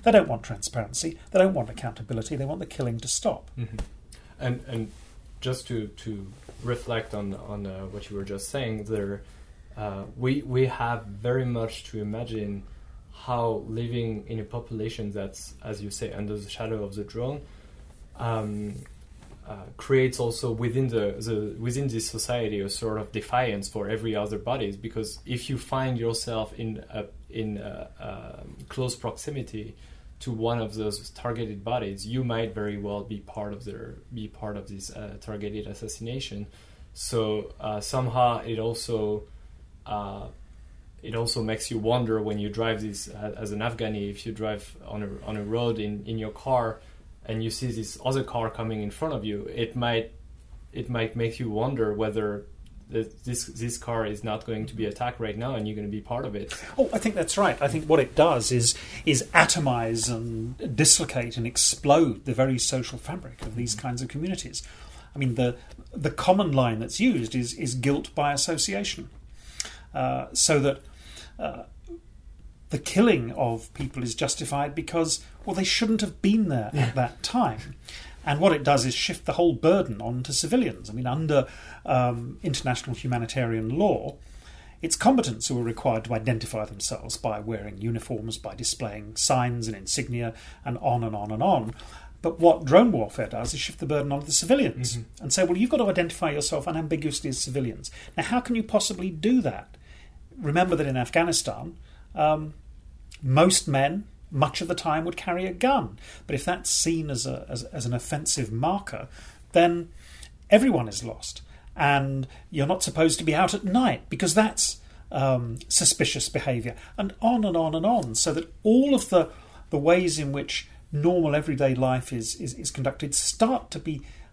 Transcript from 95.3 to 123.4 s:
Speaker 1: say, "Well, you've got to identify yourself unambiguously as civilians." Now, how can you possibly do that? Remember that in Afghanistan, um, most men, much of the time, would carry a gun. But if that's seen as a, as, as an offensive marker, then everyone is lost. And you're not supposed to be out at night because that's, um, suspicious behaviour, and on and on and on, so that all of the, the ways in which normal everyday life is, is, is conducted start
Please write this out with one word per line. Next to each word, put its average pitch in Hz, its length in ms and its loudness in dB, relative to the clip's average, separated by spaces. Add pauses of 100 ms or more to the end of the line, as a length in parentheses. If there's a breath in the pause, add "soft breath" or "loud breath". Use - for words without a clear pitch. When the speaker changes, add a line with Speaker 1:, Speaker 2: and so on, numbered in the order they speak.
Speaker 1:
say, 190 120 4
"Well, 175 140 4
you've 240 120 4
got 302 80 4
to 233 120 4
identify 170 420 0
yourself 147 340 -2
unambiguously 156 640 -2
as 123 80 -2
civilians." 127 540 -4 (260 loud breath)
Now, 160 60 0
how 247 160 2
can 240 160 0
you 226 80 2
possibly 190 480 0
do 214 300 4
that? 113 360 -4 (580 soft breath)
Remember 180 400 2
that 147 120 2
in 131 100 0
Afghanistan, 156 800 0 (380 soft breath)
um, 156 400 2 (640)
most 151 460 6
men, 143 380 4 (260)
much 135 300 2
of 165 60 -2
the 175 80 0
time, 160 300 0
would 175 120 -4
carry 180 280 -2
a 185 80 -4
gun. 240 460 2 (260 loud breath)
But 147 100 -2
if 131 80 -4
that's - 260 -2
seen 160 400 0
as 127 180 -2
a, 131 200 -6
as, 120 180 -6
as 127 200 -8
an 120 80 -2
offensive 123 580 -2
marker, 139 560 -2 (440 loud breath)
then 170 380 6 (600 loud breath)
everyone 208 380 8
is 101 160 -6
lost. - 380 -10 (340 soft breath)
And 135 520 2 (220 loud breath)
you're 139 180 2
not 180 160 0
supposed 160 360 4
to 165 60 -6
be 156 100 4
out 175 180 4
at 202 100 -4
night 208 460 2
because 160 240 2
that's, - 440 4 (340 soft breath)
um, 127 480 2 (100)
suspicious - 600 4
behaviour, 123 460 -2 (220 loud breath)
and 196 240 -2
on 233 240 4
and 180 100 2
on 160 200 2
and 160 100 0
on, 180 300 2
so 151 180 2
that - 180 -4 (120)
all 262 320 8
of - 140 0
the, 170 200 6 (400 loud breath)
the 156 80 0
ways 165 420 6
in 139 120 -2
which - 360 -4 (240 soft breath)
normal 156 440 4
everyday 139 400 2
life 127 380 2
is, 113 220 -4
is, 123 180 -6
is - 180 -6
conducted 135 440 -2
start - 560 2